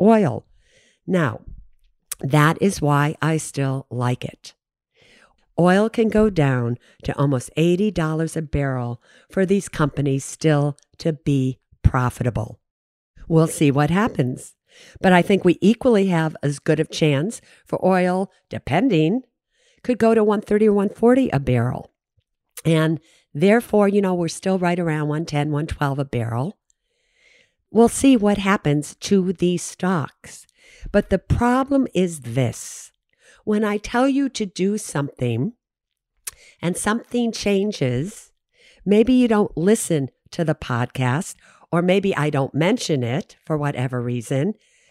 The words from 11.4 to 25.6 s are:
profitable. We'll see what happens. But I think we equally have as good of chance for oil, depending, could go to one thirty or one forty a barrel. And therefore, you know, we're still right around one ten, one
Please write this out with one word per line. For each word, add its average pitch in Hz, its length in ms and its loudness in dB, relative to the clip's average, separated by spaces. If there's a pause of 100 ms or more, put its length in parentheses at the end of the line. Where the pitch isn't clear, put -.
profitable. 120 800 -2 (720)
We'll 160 180 4
see 151 240 2
what 147 180 2
happens. 170 640 -2 (440)
But 190 140 4
I 175 80 6
think 190 240 0
we 175 160 4
equally 208 460 4
have 160 360 -2
as 143 160 -4
good 156 220 0
of 147 100 -4
chance 151 480 0 (260)
for - 200 -6
oil, 185 440 0 (200)
depending, 175 720 0 (600)
could 247 160 -2
go 226 160 4
to 220 120 4
one 208 160 0
thirty 214 260 2
or 208 60 4
one 202 160 0
forty 247 400 2
a 139 100 -2
barrel. 127 540 -2 (720)
And 160 340 2 (340)
therefore, 202 540 2
you 202 140 2
know, 185 120 0
we're 175 140 -2
still 190 320 -4
right 175 180 0
around 156 300 -2
one 151 180 -4
ten, 151 260 -2
one 151 160 -2